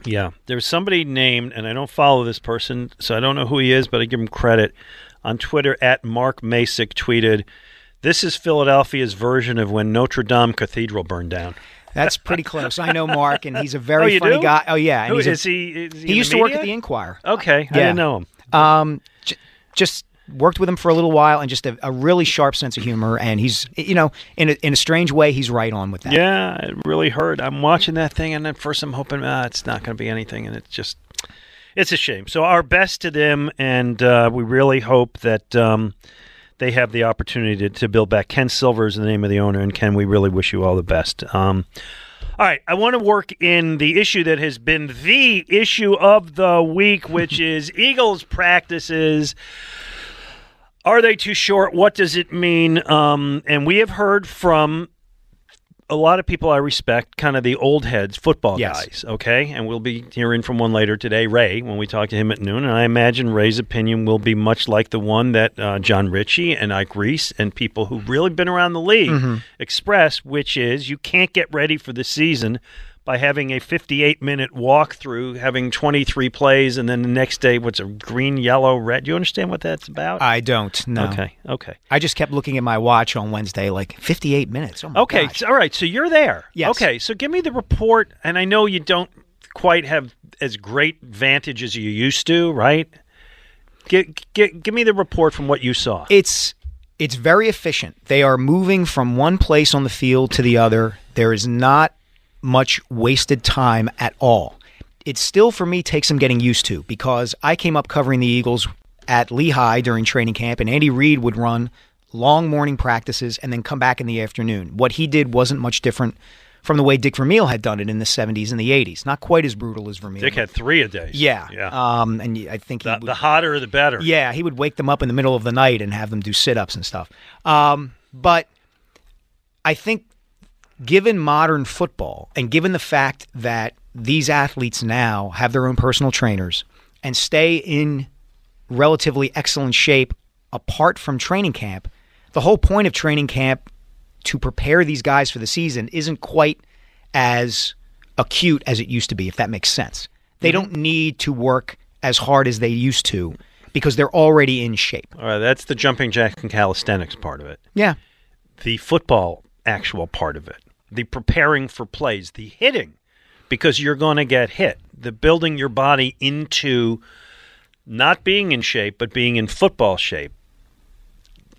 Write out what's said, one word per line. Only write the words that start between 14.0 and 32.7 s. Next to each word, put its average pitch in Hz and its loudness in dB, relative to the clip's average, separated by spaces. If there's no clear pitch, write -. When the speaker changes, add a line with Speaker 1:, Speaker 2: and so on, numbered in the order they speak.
Speaker 1:
<laughs> - -
Oh, - 6
you 196 4
Speaker 2:
funny 165 2
Speaker 1:
do? 302 0
Speaker 2:
guy. 151 4
Oh, 165 0
yeah. 151 2
And 123 -4
Speaker 1:
Who, 240 0
Speaker 2:
he's - 0
a, 185 2
Speaker 1:
is 160 -2
he, 180 -4
is 156 -14
he 156 -18
Speaker 2:
he 165 -4
Speaker 1:
in 208 2
Speaker 2:
used 226 0
Speaker 1:
the 156 2
Speaker 2:
to 220 6
work 233 2
at 285 -4
Speaker 1:
media? 311 -4
Speaker 2:
the 208 -4
Inquirer. 110 -8
Speaker 1:
Okay. 190 0
I 143 6
Speaker 2:
Yeah. 147 -10
Speaker 1:
didn't 143 2
know 151 0
him. 87 -12
Speaker 2:
Um, 156 4
j-, - -8
just - 0
worked 160 2
with 185 0
him 180 -2
for 175 0
a 160 6
little 165 2
while, 151 6
and 139 -6
just 123 -4
a, 120 -6
a 135 -6
really 156 2
sharp 139 2
sense 123 -6
of 110 -8
humor. 113 -2
And 110 -2
he's, 117 -2
you 180 -2
know, 156 2
in 156 2
a, - 4
in 143 0
a - 2
strange 165 2
way, 151 4
he's 127 -2
right 113 -2
on 98 -6
with 95 -10
that. - -6
Speaker 1:
Yeah, 185 2
it - -8
really 156 2
hurt. 156 -2
I'm 139 -4
watching 160 2
that 160 -2
thing, 160 -6
and 151 -6
at 151 -8
first - -6
I'm 143 -8
hoping, 139 -6
"Ah, 131 -2
it's - -8
not 113 -6
gonna 113 -8
be 113 -8
anything," 113 -8
and 110 -10
it's - -16
just, - -10
it's 190 -2
a 160 -2
shame. 101 -6
So 160 -2
our 175 4
best 180 0